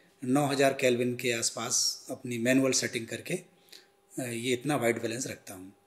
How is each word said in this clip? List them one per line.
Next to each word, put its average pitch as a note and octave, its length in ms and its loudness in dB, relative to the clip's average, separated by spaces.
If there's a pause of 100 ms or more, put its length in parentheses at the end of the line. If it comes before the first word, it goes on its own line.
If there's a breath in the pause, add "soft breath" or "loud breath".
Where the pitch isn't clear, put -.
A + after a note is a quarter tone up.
(240 soft breath)
नौ C#3 220 2
हज़ार C3+ 260 4
केल्विन B2 440 2
के A#2+ 160 0
आसपास - 760 -2
अपनी A#2+ 280 -6
मैनुअल C3 340 4
सेटिंग A2+ 340 -2
करके, A#2 280 -8
अ, - 880 -14
ये A#2+ 300 -4
इतना C3+ 240 0
व्हाइट A#2 260 0
बैलेंस A2+ 240 -4
रखता G#2 280 -12
हूँ। F#2 180 -16 (140)